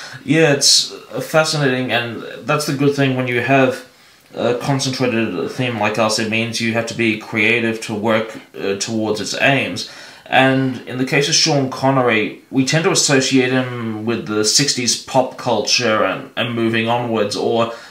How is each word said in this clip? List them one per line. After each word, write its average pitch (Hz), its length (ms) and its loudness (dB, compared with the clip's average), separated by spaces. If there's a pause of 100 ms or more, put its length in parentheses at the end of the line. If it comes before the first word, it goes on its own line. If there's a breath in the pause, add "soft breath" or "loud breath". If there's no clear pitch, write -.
(240 loud breath)
Yeah, 151 300 4
it's, - 380 2
uh, - 300 -10
fascinating, 139 680 0
and 117 300 -2 (240)
that's 147 220 -2
the 147 80 0
good 139 200 4
thing 135 220 2
when 127 100 -2
you 120 140 0
have 131 460 2 (500 soft breath)
a 120 180 0
concentrated 117 920 -2
theme 123 300 -4
like 107 180 0
us. 113 220 2
It 107 100 -2
means 113 300 -2
you 113 140 0
have 117 140 -2
to 107 60 -8
be 110 240 0
creative 113 680 0
to 110 100 -6
work, 110 420 0 (160)
uh, 98 220 -4
towards 107 460 -2
its 92 180 -6
aims. 120 500 0 (360 loud breath)
And 131 640 2
in 127 80 -8
the 131 80 -2
case 143 240 0
of 151 60 0
Sean 139 340 2
Connery, 123 720 2 (100)
we 131 140 2
tend 156 180 0
to 185 80 2
associate 131 640 2
him 117 520 -4
with 113 220 -2
the 107 160 0
sixties 120 580 0
pop - 360 0
culture 110 680 0
and, - 320 -4
and 120 180 -4
moving 113 360 0
onwards, 113 480 0
or 117 340 0 (200 loud breath)